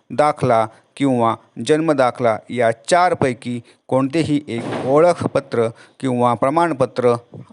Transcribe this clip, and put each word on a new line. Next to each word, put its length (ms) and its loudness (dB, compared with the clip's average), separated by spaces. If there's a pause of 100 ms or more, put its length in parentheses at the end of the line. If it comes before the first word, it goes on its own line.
(120)
दाखला 560 2 (300)
किंवा 380 0 (320)
जन्मदाखला 720 0 (120)
या 220 0
चारपैकी 920 0 (260)
कोणतेही 600 0
एक 380 -6
ओळखपत्र 800 0 (320)
किंवा 340 0
प्रमाणपत्र 800 0 (380)